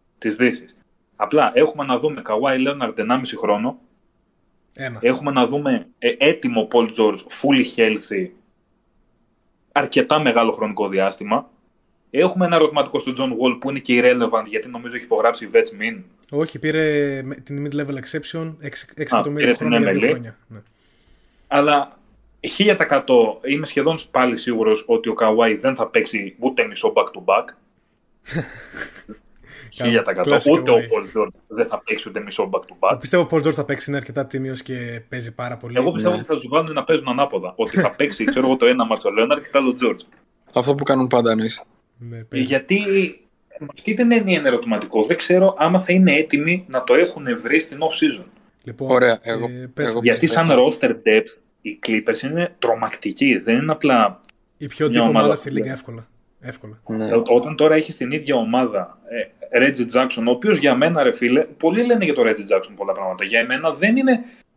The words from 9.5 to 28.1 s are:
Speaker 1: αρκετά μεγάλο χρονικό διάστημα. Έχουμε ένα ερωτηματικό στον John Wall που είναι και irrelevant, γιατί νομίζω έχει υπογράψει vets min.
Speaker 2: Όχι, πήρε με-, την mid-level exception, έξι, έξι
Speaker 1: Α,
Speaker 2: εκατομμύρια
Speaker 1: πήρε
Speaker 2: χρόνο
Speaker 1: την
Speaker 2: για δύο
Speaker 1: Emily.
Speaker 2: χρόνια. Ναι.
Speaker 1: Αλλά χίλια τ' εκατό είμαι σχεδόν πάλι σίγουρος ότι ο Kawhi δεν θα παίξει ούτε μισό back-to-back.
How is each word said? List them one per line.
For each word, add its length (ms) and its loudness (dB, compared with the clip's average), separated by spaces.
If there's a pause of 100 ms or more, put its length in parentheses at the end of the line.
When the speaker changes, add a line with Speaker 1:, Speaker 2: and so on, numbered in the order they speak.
Speaker 1:
αρκετά 480 2
μεγάλο 320 2
χρονικό 360 -4
διάστημα. 640 -2 (640)
Έχουμε 320 2
ένα 100 2
ερωτηματικό 440 2
στον 180 -6
John 120 -2
Wall 300 0
που 100 -6
είναι 100 -6
και 240 2
irrelevant, 420 2
γιατί 240 -8
νομίζω 260 -12
έχει 100 -10
υπογράψει 480 0
vets 280 2
min. 200 -6 (300)
Speaker 2:
Όχι, 280 -4
πήρε 640 -2
με-, 120 -12
την 320 -10
mid-level 280 -6
exception, 640 -10
έξι, 360 -14
έξι 200 -4
Speaker 1:
Α, 40 4
Speaker 2:
εκατομμύρια 260 -2
Speaker 1:
πήρε 120 4
Speaker 2:
χρόνο 180 0
Speaker 1:
την 80 4
Speaker 2:
για 100 2
δύο 140 2
Speaker 1:
Emily. 40 2
Speaker 2:
χρόνια. 260 -8 (100)
Ναι. 120 -20 (880)
Speaker 1:
Αλλά 520 2 (480)
χίλια 280 2
τ' 60 0
εκατό 640 2
είμαι 220 -2
σχεδόν 320 0 (140)
πάλι 260 2
σίγουρος 500 0
ότι 220 0
ο 80 -2
Kawhi 420 2
δεν 160 0
θα 120 -4
παίξει 520 -2
ούτε 280 0
μισό 280 -2
back-to-back. 500 0 (800)